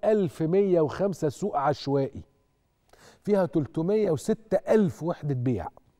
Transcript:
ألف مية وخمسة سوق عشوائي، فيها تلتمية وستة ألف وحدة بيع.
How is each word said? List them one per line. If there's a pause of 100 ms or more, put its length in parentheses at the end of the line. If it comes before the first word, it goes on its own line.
ألف
مية
وخمسة
سوق
عشوائي، (1000)
فيها
تلتمية
وستة
ألف
وحدة
بيع. (320)